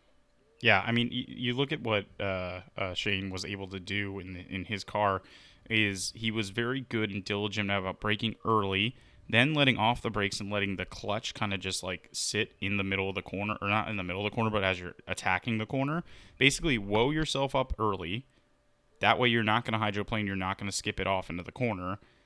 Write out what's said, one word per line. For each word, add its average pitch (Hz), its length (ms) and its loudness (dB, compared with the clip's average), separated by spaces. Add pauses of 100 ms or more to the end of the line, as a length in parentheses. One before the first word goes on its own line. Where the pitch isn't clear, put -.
(600)
Yeah, 101 240 6
I 117 60 -2
mean, 120 200 0
y-, 123 160 -6
you 123 260 -6
look 139 180 -2
at 156 100 -6
what, 107 240 0 (140)
uh, 92 420 -4 (160)
uh, 95 160 -4
Shane 98 360 -2
was 92 160 -8
able 95 220 -8
to 95 120 -8
do 98 400 -4
in 92 140 -10
the, 87 80 -10
in 92 240 -8
his 101 180 -6
car, 101 380 2 (480)
is 104 460 2
he 113 160 -2
was 107 180 -2
very 117 320 -2
good 110 300 -2
and 95 120 -6
diligent 104 460 -2
about 95 300 -2
braking 107 360 0 (100)
early, 104 500 2 (340)
then 127 240 4
letting 135 240 4
off 113 240 4
the 117 80 -2
brakes 101 300 0
and 101 120 -8
letting 101 260 0
the 95 80 -4
clutch - 480 -4
kinda 101 240 -2
just, 92 260 -4
like, 90 300 -8
sit - 480 -2
in 101 160 0
the 98 60 0
middle 98 260 0
of 95 60 -4
the 92 60 -4
corner, 104 400 -4
or 101 60 -2
not 104 220 0
in 107 80 -4
the 95 60 -4
middle 92 220 -4
of 101 60 -2
the - 40 -8
corner, 110 140 2
but 107 140 0
as 95 160 2
you're 87 160 -10 (120)
attacking 95 500 0
the 110 80 -2
corner, 143 380 -2 (340)
basically 139 400 6
woe 107 340 2
yourself 143 420 0
up 131 240 2
early. 98 480 0 (760)
That 101 200 8
way 123 80 6
you're 117 160 4
not 107 220 4
gonna 113 140 0
hydroplane, 104 460 0
you're 98 120 -2
not 95 200 -2
gonna 98 140 -4
skip - 280 -4
it 95 80 0
off 95 220 0
into 87 140 -6
the - 80 -12
corner. 98 480 -2 (260)